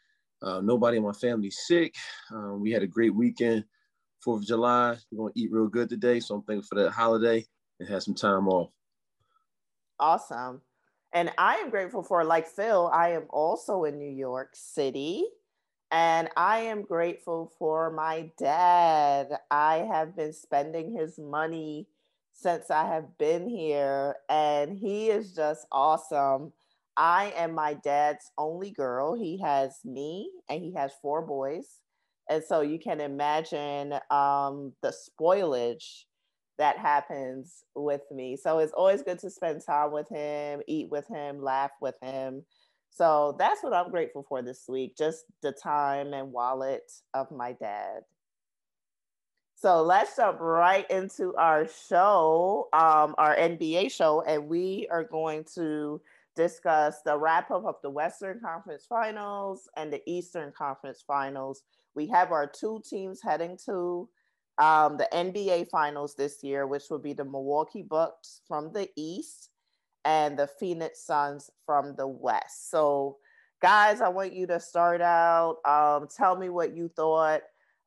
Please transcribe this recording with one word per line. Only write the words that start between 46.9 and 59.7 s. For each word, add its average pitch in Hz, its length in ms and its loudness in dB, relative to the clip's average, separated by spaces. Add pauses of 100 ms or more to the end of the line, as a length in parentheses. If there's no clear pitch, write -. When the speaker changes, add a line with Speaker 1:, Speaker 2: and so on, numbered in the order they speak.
Speaker 2:
of 135 160 -6
my 123 220 -8
dad. 104 480 -8 (1500)
So 180 260 4
let's 180 360 4
jump 196 220 2
right 175 520 4
into 190 460 -4
our 160 300 4
show, 180 1080 2
um, 156 420 6
our 151 180 6
N 170 220 2
B 160 220 -2
A 214 100 2
show, 160 320 4
and 147 260 -2
we 185 440 -4
are 165 140 -2
going 160 400 -6 (100)
to 151 480 -4 (340)
discuss 156 720 2
the 147 100 2
wrap-up 165 480 0
of 160 180 -4
the 143 60 -8
Western 170 500 -6
Conference 165 480 -12
Finals 202 800 -6 (120)